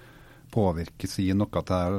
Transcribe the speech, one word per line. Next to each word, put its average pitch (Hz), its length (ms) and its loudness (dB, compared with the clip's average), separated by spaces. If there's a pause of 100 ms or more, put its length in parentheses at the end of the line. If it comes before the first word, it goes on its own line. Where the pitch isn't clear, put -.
(520)
påvirke, 90 560 0
si 92 260 0
noe 101 160 2
til 85 140 -2
deg, 92 340 0